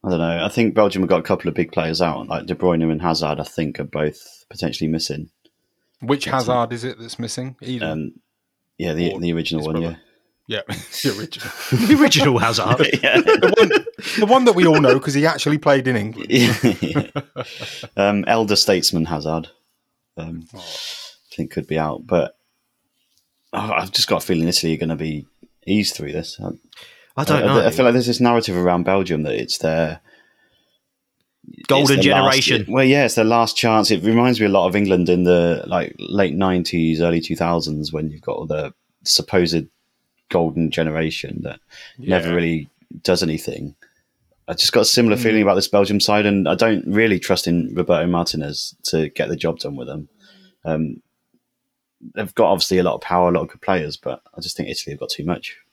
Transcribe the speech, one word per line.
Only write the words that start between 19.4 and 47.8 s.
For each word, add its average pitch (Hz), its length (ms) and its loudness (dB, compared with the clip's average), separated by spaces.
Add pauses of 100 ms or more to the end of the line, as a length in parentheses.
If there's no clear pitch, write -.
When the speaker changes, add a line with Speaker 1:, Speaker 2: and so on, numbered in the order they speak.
Speaker 1:
Um, 82 360 -12
Speaker 2:
Oh. 104 60 -20
Speaker 1:
I - 760 -16
think - 160 -8
could 76 160 -6
be 78 120 -4
out, 76 260 -6
but, 82 300 0 (1160)
oh, 107 180 -6
I've 95 220 -4
just - 160 -2
got 82 120 0
a - 40 -10
feeling 85 240 0
Italy 82 240 0
are 78 40 -2
gonna 80 200 -4
be 78 280 -8 (400)
eased 101 300 0
through 73 160 -10
this. 80 300 -8
I, - 80 -8 (720)
Speaker 3:
I - 20 -2
don't 147 200 0
Speaker 1:
I, - 20 0
I, - 0 - (160)
Speaker 3:
know. - 60 2
Speaker 1:
I 113 40 4
feel 127 140 2
like 117 80 6
there's 120 140 2
this 120 120 -2
narrative 117 380 2
around 90 260 2
Belgium 90 400 0
that 71 120 -2
it's 60 240 -6
their, 80 420 -2 (1700)
Speaker 3:
Golden 139 320 4
Speaker 1:
it's - 60 4
their 101 160 6
last 131 200 4
Speaker 3:
generation. 104 320 0
Speaker 1:
well, 131 100 4
yeah, 135 220 4
it's 110 100 0
their 113 100 4
last 117 300 2
chance. 110 360 2
It 85 120 0
reminds 117 380 4
me 107 40 4
a 101 40 4
lot 95 180 4
of 92 80 0
England 95 320 2
in 90 160 2
the, 87 440 4
like, 87 300 -4
late 95 380 -2
nineties, 85 640 0
early 85 200 2
two 82 160 -6
thousands, 78 560 -2
when 78 180 -6
you've 76 100 -18
got - 140 -8
all - 100 -10
the 76 280 -6 (320)
supposed 85 600 0 (680)
golden 80 400 0
generation 80 720 -4
that - 160 -12 (400)
never 92 300 -2
Speaker 2:
Yeah. 85 60 -2
Speaker 1:
really 82 340 -2 (340)
does 87 180 0
anything. 76 540 -6 (720)
I - 60 -8
just - 200 0
got 113 80 4
a 110 40 4
similar 117 300 4
Speaker 2:
Mm. 123 60 -6
Speaker 1:
feeling 110 220 2
about 98 120 4
this - 120 0
Belgium 101 320 2
side, 104 260 2
and 98 240 2
I 92 60 2
don't 110 320 2
really 104 320 2
trust - 280 -2
in 85 280 -2
Roberto 85 320 0